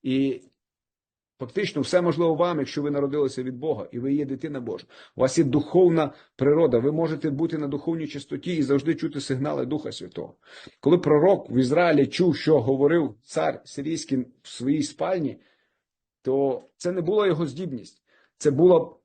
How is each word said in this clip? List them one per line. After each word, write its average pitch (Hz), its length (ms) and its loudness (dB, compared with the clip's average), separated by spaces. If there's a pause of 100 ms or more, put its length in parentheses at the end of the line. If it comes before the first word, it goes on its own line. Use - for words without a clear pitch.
І 131 380 -2 (960)
фактично 151 420 -4
все 180 200 2
можливо 165 340 0
вам, 170 240 0
якщо 139 220 -6
ви 147 100 -4
народилися 139 520 -2
від 127 140 -8
Бога, 131 340 -6
і 120 80 -10
ви 135 140 -2
є 147 120 -2
дитина 135 340 -8
Божа. 113 260 -10 (300)
У 117 60 -2
вас - 160 2
є 165 60 4
духовна 160 720 4 (220)
природа, 143 440 4
ви 139 120 0
можете 156 380 -2
бути 160 280 -2
на 147 100 -4
духовній 151 400 -4
чистоті 143 480 -8
і 156 80 0
завжди 143 320 0
чути 151 260 -6
сигнали 139 440 -4
Духа 147 260 -6
Святого. - 440 -12 (440)
Коли 165 180 4
пророк 151 540 2
в 120 60 2
Ізраїлі 147 500 4
чув, 175 280 2
що 151 260 2
говорив 135 600 2
цар 156 420 -4
сирійський 139 600 -6 (160)
в - 60 -20
своїй 143 360 -2
спальні, 165 560 -4 (800)
то 135 420 0 (140)
це 175 140 -4
не 185 100 -4
була 202 260 2
його 165 180 0
здібність, 135 580 -10 (340)
це 147 140 2
була 170 540 4